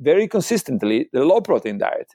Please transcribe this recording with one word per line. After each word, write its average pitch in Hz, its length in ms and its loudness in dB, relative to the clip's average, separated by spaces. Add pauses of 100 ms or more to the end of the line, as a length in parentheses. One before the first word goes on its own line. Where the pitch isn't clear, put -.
very 180 280 2
consistently, 127 840 -2
the 131 100 2
low 190 160 4
protein 113 380 -2
diet - 360 -4